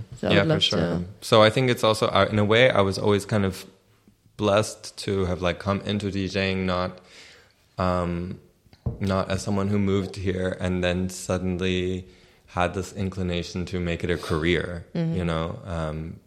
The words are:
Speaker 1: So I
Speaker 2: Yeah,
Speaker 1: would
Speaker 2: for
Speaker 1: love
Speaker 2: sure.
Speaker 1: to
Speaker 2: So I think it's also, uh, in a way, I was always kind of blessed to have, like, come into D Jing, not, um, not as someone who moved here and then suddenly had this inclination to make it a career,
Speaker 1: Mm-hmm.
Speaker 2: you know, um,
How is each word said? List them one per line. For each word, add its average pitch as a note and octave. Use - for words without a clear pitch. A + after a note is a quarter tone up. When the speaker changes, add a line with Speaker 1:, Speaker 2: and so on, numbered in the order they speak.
Speaker 1:
So -
I -
Speaker 2:
Yeah, G2+
Speaker 1:
would -
Speaker 2:
for G2+
Speaker 1:
love D#3
Speaker 2:
sure. -
Speaker 1:
to E2+
Speaker 2:
So A2
I G#2+
think B2+
it's A#2
also, A2
uh, F#2+
in G#2
a G#2
way, A2+
I G2+
was G2
always G#2
kind G2+
of F#2
blessed G#2
to G2
have, F2+
like, F2
come G2
into G2+
D F#2+
Jing, F#2+
not, F2+
um, F2+
not F#2+
as F#2+
someone G2
who G#2
moved G2
here F#2
and F2+
then F2+
suddenly F#2
had F2
this F#2
inclination F#2
to F2
make E2+
it F2
a E2+
career, E2+
Speaker 1:
Mm-hmm. E3
Speaker 2:
you F2+
know, E2
um, D#2+